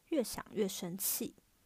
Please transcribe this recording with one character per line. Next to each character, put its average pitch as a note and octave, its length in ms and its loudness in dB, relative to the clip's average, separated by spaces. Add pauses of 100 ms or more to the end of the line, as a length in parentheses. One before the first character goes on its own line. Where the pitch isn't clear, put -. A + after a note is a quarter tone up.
越 D4 140 4
想 - 280 -6
越 G3+ 160 2
生 F#3 300 -4
气， - 380 0 (300)